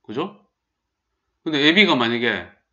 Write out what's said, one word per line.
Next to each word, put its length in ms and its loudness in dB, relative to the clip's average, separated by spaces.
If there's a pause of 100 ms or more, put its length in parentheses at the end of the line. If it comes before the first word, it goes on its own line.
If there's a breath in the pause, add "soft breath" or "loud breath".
그죠? 440 -10 (1000)
근데 160 -2
A, 140 4
B가 220 4
만약에 540 -2 (240)